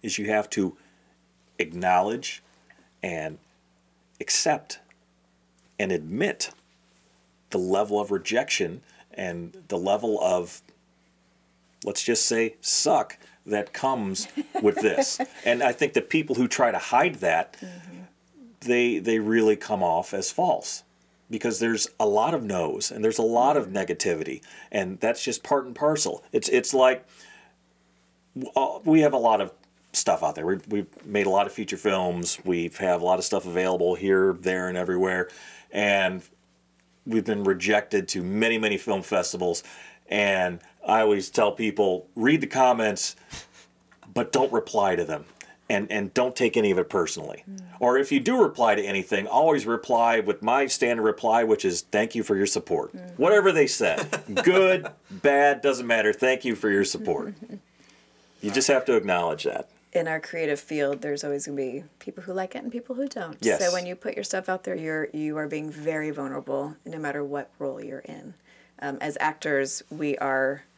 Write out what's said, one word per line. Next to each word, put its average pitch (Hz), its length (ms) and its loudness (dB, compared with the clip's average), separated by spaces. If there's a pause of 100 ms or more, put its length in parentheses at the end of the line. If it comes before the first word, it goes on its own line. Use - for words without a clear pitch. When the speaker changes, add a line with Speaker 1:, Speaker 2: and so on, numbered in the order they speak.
Speaker 1:
is 104 160 -6
you 104 140 -4
have 107 200 0
to 95 240 -2 (840)
acknowledge 90 800 -2 (640)
and 80 340 -8 (800)
accept - 600 -2 (960)
and 95 140 -2
admit 90 580 -2 (1000)
the 98 80 -2
level 101 420 0
of 101 80 -6
rejection 98 720 -2 (320)
and 87 420 -8 (120)
the 98 100 -4
level 104 460 0
of, 90 400 -2 (1200)
let's 101 200 -4
just 117 220 2
say, 113 360 0
suck - 560 0 (280)
that 104 280 -4
comes 113 540 -2 (340)
with 415 200 4
this. - 380 0 (120)
Speaker 2:
<laughs> - 140 -14
Speaker 1:
And 120 160 2
I - 100 4
think - 220 -2
that - 160 0
people 156 260 0
who 120 120 2
try 120 240 2
to - 80 -2
hide 143 360 2
that, 85 460 0
Speaker 2:
Mm-hmm. 180 360 -18 (640)
Speaker 1:
they, 120 380 2
they 113 200 2
really 110 360 4
come 104 280 -2
off 87 300 0
as - 180 -4
false, - 520 -2 (460)
because 113 300 -4
there's 113 280 0 (120)
a 110 80 2
lot 110 260 2
of 135 100 -2
no's 92 480 -2
and 107 140 -6
there's 113 140 2
a - 20 0 (200)
lot 143 140 4
of 139 120 0
Speaker 2:
Mm-hmm. 95 100 -6
Speaker 1:
negativity, 85 640 -4 (300)
and 95 280 -4
that's - 240 -2
just - 200 -6
part 139 220 0
and 123 100 -14
parcel. 151 560 0
It's, - 180 -2
it's 123 240 2
like, 127 320 4 (1300)
w-, 127 200 -10
uh, 135 280 0
we 156 180 6
have 147 120 6
a 135 40 2
lot 113 240 4
of 95 100 -4 (420)
stuff - 300 0
out 78 120 0
there. 78 120 -6
We've, 95 200 -2
we've 104 380 -6
made 101 220 0
a - 20 2
lot 101 160 4
of 101 80 -10
feature 98 240 -8
films. 90 680 -2
We 85 260 0 (100)
have 87 220 2
a 87 40 -2
lot 92 140 2
of 95 60 -4
stuff 92 200 -2
available 90 500 0
here, 95 380 4
there, 92 340 -2
and 90 100 -4
everywhere. 90 520 0 (420)
And 98 500 0 (840)
we've 113 200 0
been 104 180 -2
rejected 98 680 0
to 90 140 -4
many, 110 340 0
many 104 200 0
film 98 260 -4
festivals. 90 600 -2 (460)
And 95 500 0 (260)
I 113 160 4
always 104 280 2
tell 104 240 2
people, 98 600 0
read 135 260 2
the - 60 -4
comments, 117 680 2 (1000)
but 120 180 -2
don't - 220 2
reply 101 420 2
to 87 100 0
them. 78 200 -8 (420)
And, 104 240 0
and 101 220 -2
don't 127 220 0
take 120 220 2
any 107 120 4
of 90 80 4
it - 120 0
personally. 80 600 -4
Speaker 2:
Mm. - 120 -14 (180)
Speaker 1:
Or 123 180 4
if 139 140 2
you 139 80 4
do 254 200 2
reply 117 360 6
to 104 80 -2
anything, 98 420 -2
always 135 400 4
reply 117 540 2
with 101 240 -2
my 135 240 2
standard 120 340 0
reply, 110 420 2
which 110 220 2
is, 87 160 0
"Thank 107 320 -2
you 117 80 -2
for 101 160 0
your 98 80 2
support." - 500 -4
Speaker 2:
Mm. - 220 -16
Speaker 1:
Whatever 190 340 6
they 156 140 6
said, - 400 -2 (300)
Speaker 2:
<laughs> - 80 0
Speaker 1:
good, 185 420 6 (240)
bad, 143 520 4
doesn't 127 260 0
matter. 107 260 4
Thank 131 320 2
you 120 100 0
for 110 140 0
your 98 160 4
support. - 480 -4 (160)
Speaker 2:
<laughs> 202 100 -14 (800)
Speaker 1:
You 104 100 -4
just 131 160 2
have 131 180 4
to 139 100 4
acknowledge 85 500 0
that. - 240 -4 (220)
Speaker 2:
In 170 160 0
our 160 120 -4
creative 156 400 -4
field, 143 420 -4
there's 147 220 -6
always 143 240 -4
gonna 143 100 -8
be 135 260 -6 (140)
people - 240 -14
who 190 120 -12
like 190 200 -6
it - 80 -12
and 233 100 -10
people 240 220 -10
who 269 140 -4
don't. 180 340 -10
Speaker 1:
Yes. 202 180 2
Speaker 2:
So 180 140 0
when 180 140 -4
you 180 80 -8
put - 180 -10
your 196 100 -8
stuff 190 260 -6
out 185 160 -4
there, 185 100 -6
you're, 160 380 -4
you 151 240 -4
are 151 100 -6
being 151 240 -8
very 151 400 -4
vulnerable, 139 640 -6 (100)
no 160 140 -10
matter 147 240 -6
what 143 340 -8
role 139 260 -8
you're - 180 -12
in. - 340 -18 (480)
Um, 139 180 -8
as 147 180 -6
actors, 147 720 -2
we 151 300 -4
are 135 440 -2 (140)